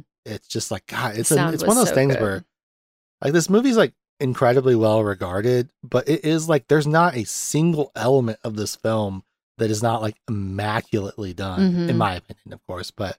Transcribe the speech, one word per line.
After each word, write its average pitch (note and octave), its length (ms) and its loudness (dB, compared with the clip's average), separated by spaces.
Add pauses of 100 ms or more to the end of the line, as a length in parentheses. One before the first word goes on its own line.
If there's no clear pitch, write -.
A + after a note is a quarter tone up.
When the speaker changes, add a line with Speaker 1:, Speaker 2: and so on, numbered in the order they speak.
(260)
Speaker 1:
It's G#2+ 240 -14
just - 200 -6
like, G2 180 -8
God, A2+ 300 -6
it's A#2 120 -2
Speaker 2:
The E3 60 4
Speaker 1:
a, - 20 6
Speaker 2:
sound E3 160 0
Speaker 1:
it's - 100 -4
Speaker 2:
was - 60 -2
Speaker 1:
one A3+ 80 4
of B3+ 40 4
those F#3+ 80 2
Speaker 2:
so - 60 0
Speaker 1:
things C3+ 200 2
Speaker 2:
good. - 60 -2
Speaker 1:
where, G2 240 -4 (760)
like, C#3 80 0
this E3 180 2
movie's, A#3 280 4
like, F3+ 160 4 (260)
incredibly B2+ 560 2
well A2 280 4
regarded, G2+ 640 -2 (140)
but B2+ 260 -2
it D#3+ 160 0
is, D#3+ 240 0
like, D3+ 180 0
there's D3 200 4
not D#3+ 280 2
a A2+ 80 -4
single D3+ 720 -2
element A#2 480 2
of A2+ 120 -8
this G#2 200 -6
film G#2 480 -2 (360)
that A2+ 100 0
is G#2+ 140 -2
not, A2+ 180 0
like, G#2+ 140 -4 (120)
immaculately G2+ 1080 -4
done, F#2+ 260 -4
in F#3 120 4 (140)
Speaker 2:
Mm-hmm. A#2+ 100 0
Speaker 1:
my G#2 180 0
opinion, - 380 -16
of - 120 -20
course. F2+ 260 -10
But, F#2 280 -8